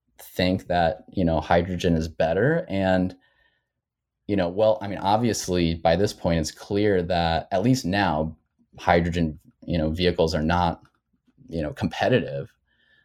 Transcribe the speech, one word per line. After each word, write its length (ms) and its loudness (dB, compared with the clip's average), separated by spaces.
think 480 -2
that, 440 0
you 140 -2
know, 160 2
hydrogen 560 0
is 120 -2
better? 600 0
And, 480 0
you 100 -2
know, 120 0
well, 340 2
I 60 -8
mean, 100 -8
obviously 760 0
by 220 2
this 160 0
point, 280 0
it's 100 -4
clear 540 0
that 480 0
at 100 0
least 220 2
now 520 -2
hydrogen, 600 2
you 160 -2
know, 120 0
vehicles 440 0
are 80 -2
not, 400 0
you 140 -6
know, 100 -6
competitive, 800 -2